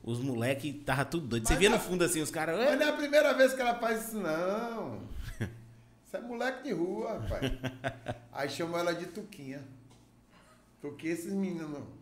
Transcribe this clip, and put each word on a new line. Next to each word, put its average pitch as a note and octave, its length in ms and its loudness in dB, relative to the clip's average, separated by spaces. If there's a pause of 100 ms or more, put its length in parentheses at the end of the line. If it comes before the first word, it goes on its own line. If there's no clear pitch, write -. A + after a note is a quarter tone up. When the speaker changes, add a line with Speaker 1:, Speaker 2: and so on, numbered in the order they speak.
Speaker 1:
Os A#2 160 -4
moleque C3 540 0
tava C3+ 320 0
tudo E3+ 220 -4
doido. A2+ 200 0
Você D3+ 60 6
Speaker 2:
Mas - 60 6
Speaker 1:
via G3+ 100 8
no A#3 80 6
Speaker 2:
a - 20 4
Speaker 1:
fundo F3 240 2
assim, D#3 180 2
os D3 80 -2
caras, E3 280 -2
Speaker 2:
Mas B3 140 4
Speaker 1:
ué? C4 40 4
Speaker 2:
não D4 100 4
é D4+ 40 6
a D4 40 2
primeira D4 400 6
vez C4 200 8
que C4 80 -2
ela A#3+ 140 4
faz A3+ 340 0
isso, G#3+ 100 -6
não. F#3 840 -2 (380)
Speaker 1:
<laughs> G#2 80 -2 (600)
Speaker 2:
Isso - 80 -12
é - 60 -6
moleque A#3+ 420 -4
de C#4+ 80 -4
rua, G3 480 -2
rapaz. A#2+ 320 -2 (400)
Speaker 1:
<laughs> - 400 -10
Speaker 2:
Aí C#3+ 180 -4
chamou E3+ 300 -2
ela F3 140 2
de E3+ 140 -6
Tuquinha. C#3+ 540 -10 (1200)
Tuquinha, D3+ 320 -6
esses G3 200 -4
meninos. E3 500 -2 (180)